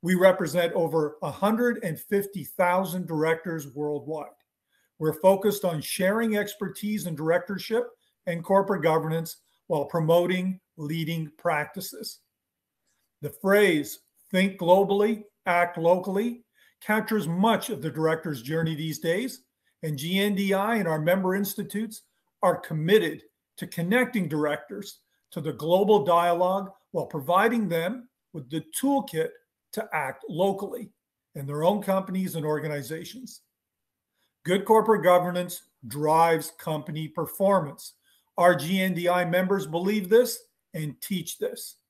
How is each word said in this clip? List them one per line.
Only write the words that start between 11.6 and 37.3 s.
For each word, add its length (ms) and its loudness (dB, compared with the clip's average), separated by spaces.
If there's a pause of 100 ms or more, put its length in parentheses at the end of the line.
The 100 -10 (100)
phrase, 580 4 (320)
"Think 280 2
globally, 640 4 (240)
act 320 0
locally," 640 0 (360)
captures 480 -2
much 440 0
of 100 -8
the 100 -6
director's 520 -2
journey 320 -4
these 240 -8
days, 420 -2 (400)
and 160 -6
G 220 -2
N 160 0
D 180 0
I 220 0
and 120 0
our 140 -2
member 320 0
institutes 720 -6 (400)
are 120 4
committed 680 0 (340)
to 80 -10
connecting 640 0
directors 720 -4 (320)
to 100 -8
the 120 -4
global 520 4
dialogue 680 2 (200)
while 160 -4
providing 600 2
them 420 -4 (220)
with 200 -14
the 120 -4 (160)
toolkit 500 0 (440)
to 200 -6
act 340 -4
locally 640 -2 (460)
in 100 -10
their 180 -4
own 200 2
companies 520 -2
and 100 -6
organizations. 960 -6 (1040)
Good 200 0
corporate 400 4
governance 580 2 (260)
drives 720 2
company 520 -6
performance. 840 0 (440)